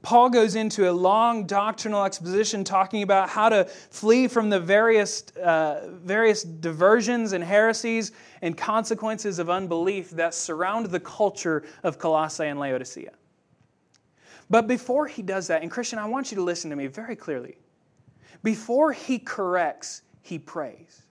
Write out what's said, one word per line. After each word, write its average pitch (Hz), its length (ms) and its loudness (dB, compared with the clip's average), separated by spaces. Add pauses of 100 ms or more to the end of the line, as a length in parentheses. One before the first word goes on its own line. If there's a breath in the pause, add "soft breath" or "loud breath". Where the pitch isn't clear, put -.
Paul 240 260 6
goes 226 260 4
into 208 360 0
a - 20 0
long 208 540 2
doctrinal 208 580 -2
exposition 196 600 -2
talking 196 380 0
about 190 280 2
how 214 180 4
to 208 160 6
flee 233 640 2
from 220 220 0
the 196 100 2
various, 208 800 2
uh, 160 500 0 (140)
various 208 400 2
diversions 190 880 2
and 175 100 -2
heresies 220 720 2 (300 loud breath)
and 170 160 -4
consequences 220 800 -2
of 170 100 -2
unbelief 180 640 -2
that 165 240 -2
surround 190 540 -4
the 175 120 -4
culture 175 640 -2 (180 loud breath)
of 165 160 -4
Colossae 156 460 0
and 143 160 -4
Laodicea. 127 520 -6 (1400 soft breath)
But 226 160 4
before 254 400 0
he 240 160 -12
does 190 240 -4
that, 165 160 0
and 175 80 -8
Christian, 233 280 -8
I 208 60 -8
want 254 260 -6
you 214 60 -8
to 190 60 -2
listen 170 260 -4
to 147 80 -8
me 139 120 -6
very 220 280 -12
clearly. 127 400 -10 (840 soft breath)
Before 240 500 2
he 247 260 -4
corrects, - 840 -4 (180)
he 165 180 -12
prays. 151 600 -14 (120)